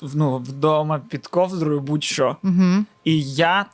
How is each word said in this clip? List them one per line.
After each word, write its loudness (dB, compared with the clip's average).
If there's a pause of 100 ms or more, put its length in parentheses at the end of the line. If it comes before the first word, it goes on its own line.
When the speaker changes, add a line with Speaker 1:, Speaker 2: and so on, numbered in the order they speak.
Speaker 1:
в-, -10
ну, 2
вдома 0
під -10
ковдрою 0
будь-що. -2
Speaker 2:
Мгм. 2 (180)
Speaker 1:
І 2
я 0